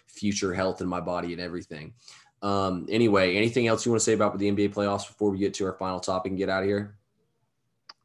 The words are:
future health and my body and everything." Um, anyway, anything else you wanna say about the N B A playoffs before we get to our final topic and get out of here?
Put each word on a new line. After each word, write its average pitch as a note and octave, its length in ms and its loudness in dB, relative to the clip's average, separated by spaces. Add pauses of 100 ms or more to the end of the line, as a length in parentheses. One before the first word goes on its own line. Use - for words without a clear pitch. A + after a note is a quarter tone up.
future G2 440 -4
health F#2+ 280 -2
and F2+ 100 -4
my F2+ 100 -4
body F2 320 -4
and E2+ 80 -10
everything." E2 540 -12 (480)
Um, G2 480 0
anyway, G2+ 460 4
anything A#2 320 2
else A2 180 2
you A#2+ 60 4
wanna A2+ 80 2
say A2+ 140 2
about G#2 220 2
the G2+ 120 0
N G2+ 80 0
B G#2 80 2
A G2+ 40 2
playoffs G2+ 380 -2
before - 240 0
we F#2+ 80 -2
get G2 160 0
to G2 120 -2
our F#2 80 -2
final F#2 260 -6
topic F#2 300 -2
and F#2+ 60 -4
get F#2 120 -2
out F#2+ 160 0
of G2 40 2
here? G#2 280 -2 (1080)